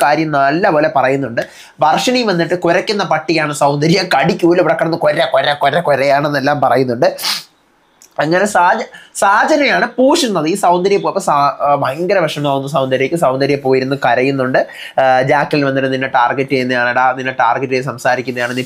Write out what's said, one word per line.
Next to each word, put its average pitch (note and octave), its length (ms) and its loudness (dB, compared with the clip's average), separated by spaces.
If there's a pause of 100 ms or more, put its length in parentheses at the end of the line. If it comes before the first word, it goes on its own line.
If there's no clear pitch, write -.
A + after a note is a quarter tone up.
കാര്യം D3+ 280 2
നല്ലപോലെ D3+ 640 2
പറയുന്നുണ്ട്. C3 460 0 (380)
വർഷിണി F3+ 420 2
വന്നിട്ട് F3+ 360 0
"കുരയ്ക്കുന്ന F#3+ 460 0
പട്ടിയാണ് D#3 480 -2
സൗന്ദര്യ, D3 480 2 (140)
കടിക്കൂല, F3 460 2
ഇവിടെ D#3+ 140 2
കിടന്ന് E3 220 -2
കൊര, D3+ 380 0
കൊര, C#3 180 2
കൊര, C#3+ 280 0
കൊരയാണെന്നെല്ലാം" C#3+ 800 0
പറയുന്നുണ്ട്. B2+ 500 2 (1120)
അങ്ങനെ F3 240 0
സാജ-, G#3 400 0 (280)
സാജനയാണ് A3+ 720 2 (100)
പൂശുന്നത് B3+ 520 2
ഈ F3 60 0
സൗന്ദര്യം F#3 460 2
പോ-, E3 100 -2
അപ്പൊ E3+ 100 -4
സാ-, C#3+ 400 0
ആ, C3+ 140 0
ഭയങ്കര D3 440 -2
വിഷമമാവുന്നു D3 500 -2
സൗന്ദര്യക്ക്. C3+ 480 -2
സൗന്ദര്യ C#3 400 0
പോയിരുന്ന് C3 480 0
കരയുന്നുണ്ട്. B2+ 540 0 (420)
ആ, C3+ 40 4 (180)
ജാക്ലിൻ D3 440 0
വന്നിട്ട് C3+ 260 -2
"നിന്നെ C3 160 -4
ടാർഗറ്റ് B2+ 420 0
ചെയ്യുന്നതാണെടാ, B2+ 540 0 (140)
നിന്നെ C3 240 -6
ടാർഗറ്റ് B2+ 300 0
ചെയ്ത് B2+ 140 -2
സംസാരിക്കുന്നതാണ്, B2 680 -4
നീ B2+ 100 -4